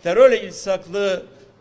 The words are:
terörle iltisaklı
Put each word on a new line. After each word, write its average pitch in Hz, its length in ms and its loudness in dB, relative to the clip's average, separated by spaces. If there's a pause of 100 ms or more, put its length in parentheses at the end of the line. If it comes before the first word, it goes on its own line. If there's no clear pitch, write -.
terörle 220 400 4
iltisaklı 190 800 -6 (380)